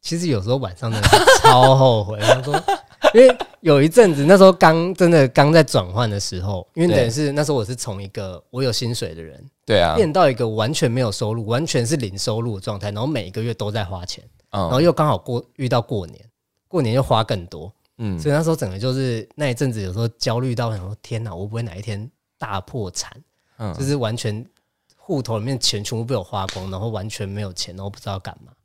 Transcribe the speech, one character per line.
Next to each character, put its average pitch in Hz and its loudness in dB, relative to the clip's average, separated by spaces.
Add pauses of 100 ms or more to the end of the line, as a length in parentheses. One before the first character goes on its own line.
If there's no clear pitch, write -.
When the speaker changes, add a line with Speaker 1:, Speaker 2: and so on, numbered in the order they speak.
Speaker 1:
其 165 -6
实 175 -6
有 120 -2
时 98 -6
候 123 0
晚 107 -8
上 117 -6
真 113 -4
的 104 2 (320)
超 127 8
后 127 4
悔， 104 -8
<laughs> 104 -2
想 131 4
说， 143 -2 (540)
因 220 10
为 254 8 (240)
有 143 4
一 151 4
阵 196 6
子， 143 0
那 185 8
时 190 8
候 190 10
刚， 170 4
真 175 4
的 160 6
刚 147 4
在 165 8
转 113 0
换 107 -2
的 101 -4
时 95 -6
候， 92 -6
因 160 -2
为 175 2
等 117 2
于 - -2
是 139 -2
Speaker 2:
对。 139 -2
Speaker 1:
那 147 -2
时 147 -2
候 143 0
我 113 -2
是 120 -10
从 101 -10
一 98 -12
个 92 -12
我 123 -6
有 127 -2
薪 117 -4
水 101 -8
的 82 -16
人， 76 -18 (240)
Speaker 2:
对 104 2
啊。 82 2
Speaker 1:
变 175 2
到 160 4
一 131 0
个 117 -4
完 110 -2
全 127 0
没 123 -2
有 117 -2
收 107 -4
入， 113 -6
完 120 -2
全 131 -2
是 143 -2
零 101 -6
收 110 -4
入 117 -6
的 92 -12
状 104 -8
态， 104 -8
然 101 -8
后 113 -4
每 117 -6
个 110 -10
月 117 -6
都 104 -8
在 104 -4
花 90 -10
钱， - -14 (260)
Speaker 2:
嗯。 101 -4
Speaker 1:
然 85 -2
后 123 0
又 170 4
刚 156 0
好 131 0
过， 123 -6 (100)
遇 131 -6
到 123 0
过 110 -6
年， - -20 (460)
过 175 -4
年 113 -2
又 131 2
花 117 2
更 98 -6
多。 87 -16 (260)
Speaker 2:
嗯。 101 -6
Speaker 1:
所 156 -2
以 143 0
那 156 0
时 160 -2
候 165 0
整 110 -6
个 95 -10
就 127 -4
是 127 -4
那 147 -4
一 123 -2
阵 131 -2
子， 110 -6
有 92 -6
时 95 -6
候 117 -2 (100)
焦 117 -2
虑 127 -4
到 117 -4
想 107 -6
说 95 -10
：“天 113 -8
哪， 101 -10
我 92 -10
不 104 -12
会 113 -6
哪 117 -10
一 98 -12
天 104 -10 (300)
大 113 -8
破 107 -10
产？” - -10 (480)
Speaker 2:
嗯。 104 -8
Speaker 1:
就 139 -6
是 143 -2
完 117 -4
全 113 -6 (520)
户 151 -6
头 113 -4
里 104 -6
面 131 -4
钱 107 -4
全 110 -6
部 117 -6
被 127 -6
我 104 -4
花 98 -8
光， 95 -10
然 92 -8
后 110 -6
完 107 -8
全 104 -10
没 101 -8
有 98 -8
钱， 87 -12
然 95 -14
后 101 -8
不 104 -18
知 - -20
道 98 -8
干 - -14 (100)
嘛。 - -20 (120)